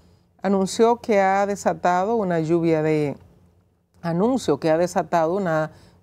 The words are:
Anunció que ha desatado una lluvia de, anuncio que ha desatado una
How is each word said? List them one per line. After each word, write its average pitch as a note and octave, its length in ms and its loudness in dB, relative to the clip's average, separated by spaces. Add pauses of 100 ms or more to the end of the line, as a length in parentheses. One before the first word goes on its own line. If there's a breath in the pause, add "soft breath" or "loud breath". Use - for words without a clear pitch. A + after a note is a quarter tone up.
(420 soft breath)
Anunció G3+ 560 0
que G3+ 240 0
ha G3 240 2
desatado F#3+ 720 0
una F3+ 240 0
lluvia D#3+ 420 0
de, D3+ 320 0 (880)
anuncio F3 580 0
que E3 100 -2
ha D#3 80 4
desatado E3+ 580 0
una D#3+ 360 -2 (320 soft breath)